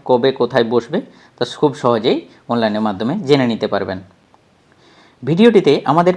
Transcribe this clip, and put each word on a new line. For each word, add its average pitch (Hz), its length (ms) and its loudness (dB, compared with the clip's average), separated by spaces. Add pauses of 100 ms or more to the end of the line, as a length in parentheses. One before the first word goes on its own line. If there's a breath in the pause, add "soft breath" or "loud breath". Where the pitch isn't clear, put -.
কবে 131 260 2 (100)
কোথায় 120 340 0
বসবে 135 240 -2 (380 soft breath)
তা - 80 -6 (160)
খুব 147 120 2 (100)
সহজেই 123 360 0 (300 soft breath)
অনলাইনের 110 400 -2
মাধ্যমে 110 260 -6 (140)
জেনে 139 240 2
নিতে 107 140 -4
পারবেন। 98 320 -6 (1200 soft breath)
ভিডিওটিতে 170 500 4 (120)
আমাদের 175 320 2